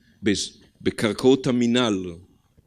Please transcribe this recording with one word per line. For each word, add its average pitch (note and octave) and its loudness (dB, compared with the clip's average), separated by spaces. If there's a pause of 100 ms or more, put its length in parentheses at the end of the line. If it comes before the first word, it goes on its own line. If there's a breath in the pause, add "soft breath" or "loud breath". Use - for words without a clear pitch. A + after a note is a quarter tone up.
(220 soft breath)
בז-, - -2 (220 soft breath)
בקרקעות B2 2
המינהל, A#2+ 0 (640)